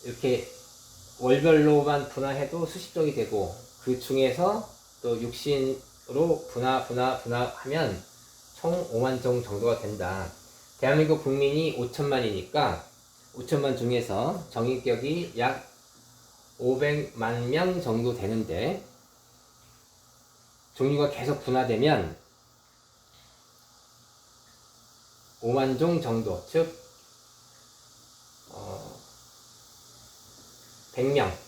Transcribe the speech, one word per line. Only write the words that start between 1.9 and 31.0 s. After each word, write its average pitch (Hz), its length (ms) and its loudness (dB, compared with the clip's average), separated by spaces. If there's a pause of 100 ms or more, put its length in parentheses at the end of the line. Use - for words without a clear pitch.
분화해도 139 580 -2
수십 - 280 -12
종이 156 200 2
되고, 101 400 -2 (280)
그 127 180 0
중에서 165 680 2 (340)
또 117 180 -2
육신으로 135 1300 -2
분화, 127 360 0
분화, 127 320 0
분화하면 123 840 -2 (560)
총 175 320 -2
오만 123 320 0
종 123 200 2
정도가 110 380 0
된다. 95 500 -6 (480)
대한민국 151 440 4
국민이 139 560 0
오천만이니까 120 1040 -2 (500)
오천만 135 420 0
중에서 120 760 0
정인격이 127 880 -2
약 127 320 -2 (880)
오백만 123 920 0
명 180 320 2
정도 117 320 0
되는데, 110 680 -2 (1900)
종류가 143 340 2
계속 131 340 -4
분화되면 120 720 2 (3250)
오만 131 380 2
종 165 240 2
정도, 110 460 -2
즉, 165 280 0 (1700)
어, 98 500 -14 (1900)
백 131 200 0